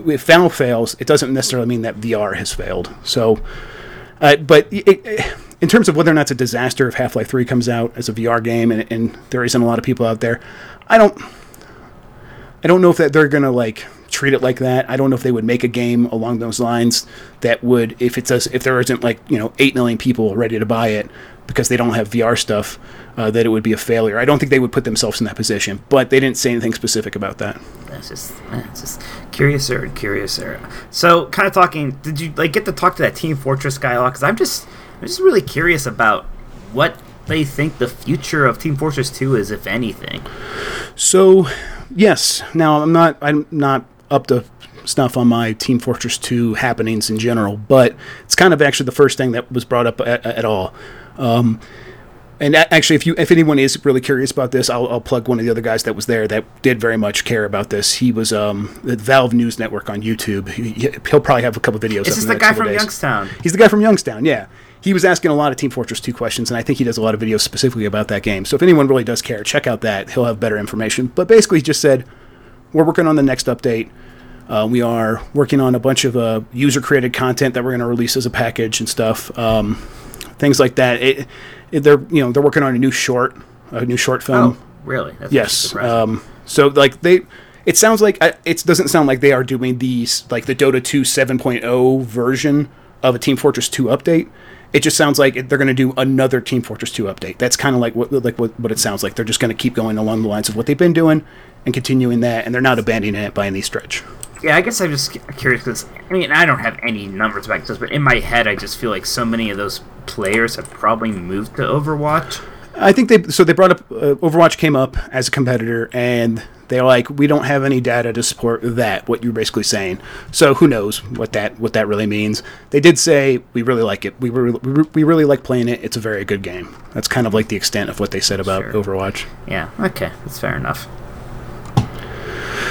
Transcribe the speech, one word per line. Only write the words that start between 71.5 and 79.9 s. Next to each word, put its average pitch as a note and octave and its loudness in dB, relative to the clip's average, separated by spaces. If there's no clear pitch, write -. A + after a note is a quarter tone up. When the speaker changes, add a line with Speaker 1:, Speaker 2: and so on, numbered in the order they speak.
Speaker 1:
he C#3+ 0
just D3+ -2
said, C3 2
"We're D#3 4
working E3 2
on D#3 2
the C#3+ 2
next C3 -2
update. A#2+ -4
Uh, A2 0
we B2 2
are A2+ 0
working C#3 2
on B2+ 2
a A#2+ 2
bunch C3 0
of, B2 -2
uh, A2+ 0
user-created B2+ 2
content B2+ 0
that B2 -4
we're B2+ -2
gonna A#2+ -2
release A#2+ -2
as B2+ -2
a A#2+ -4
package A2+ -4
and A#2 -6
stuff." - -2
Um, A2 0